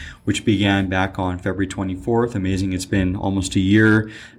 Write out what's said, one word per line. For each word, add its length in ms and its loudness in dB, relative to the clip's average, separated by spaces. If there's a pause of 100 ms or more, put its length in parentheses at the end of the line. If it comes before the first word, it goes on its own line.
(240)
which 220 -2
began 420 2
back 320 -2
on 180 -2
February 300 -4
twenty-fourth. 680 -2
Amazing, 360 -2
it's 140 -4
been 300 0
almost 420 -2
a 20 2
year. 500 4 (300)